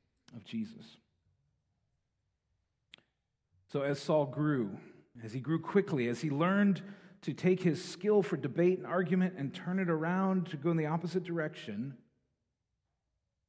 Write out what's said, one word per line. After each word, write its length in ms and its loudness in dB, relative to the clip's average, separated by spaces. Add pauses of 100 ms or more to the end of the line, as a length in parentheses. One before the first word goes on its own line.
(360)
of 80 -16
Jesus. 540 -10 (2750)
So 120 -2
as 180 0
Saul 240 2
grew, 520 0 (460)
as 80 -10
he 80 -6
grew 200 0
quickly, 500 2
as 100 -2
he 100 -2
learned 520 4 (400)
to 120 -4
take 280 2
his 220 2
skill 400 2
for 120 -4
debate 440 2
and 80 -10
argument 500 2
and 160 -4
turn 260 -4
it 100 0
around 580 0
to 100 -8
go 140 0
in 60 2
the 100 0
opposite 360 -2
direction, 720 -6 (1500)